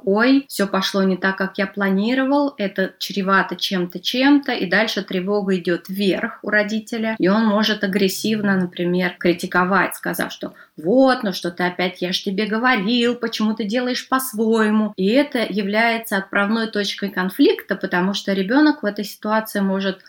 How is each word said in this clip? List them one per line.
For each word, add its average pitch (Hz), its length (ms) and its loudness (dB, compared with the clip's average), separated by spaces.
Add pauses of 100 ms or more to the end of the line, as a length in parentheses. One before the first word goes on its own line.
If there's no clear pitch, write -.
"Ой, 240 420 4
все 202 200 -2
пошло 196 360 0
не 190 140 2
так, 190 200 -2
как 190 200 -4
я 196 100 0
планировал, 262 920 0
это 190 400 -2
чревато 190 600 0
чем-то, 180 420 -4
чем-то", 269 540 2
и 196 120 -4
дальше 202 380 0
тревога 190 540 0
идет 170 320 -2
вверх 196 540 -2
у 208 60 -8
родителя, 220 680 -2
и 175 80 4
он 220 180 4
может 214 380 2
агрессивно, 202 720 0
например, 180 640 0
критиковать, 180 760 0
сказав, - 360 -6
что - 220 -12 (240)
"Вот, 254 460 4
ну 196 100 -2
что 175 180 -6
ты 180 120 -4
опять, 180 380 -2
я 180 120 -2
ж - 100 -4
тебе 202 220 -2
говорил, 240 720 0
почему 220 380 -2
ты 226 120 -4
делаешь 247 420 -4
по-своему?" 220 880 0
И 190 120 0
это 247 400 2
является 214 720 0
отправной 202 500 0
точкой 202 420 -4
конфликта, 202 680 0
потому 185 380 -2
что 196 180 -4
ребенок 269 500 2
в - 40 -4
этой 208 180 -4
ситуации 214 560 -4
может, 190 500 -2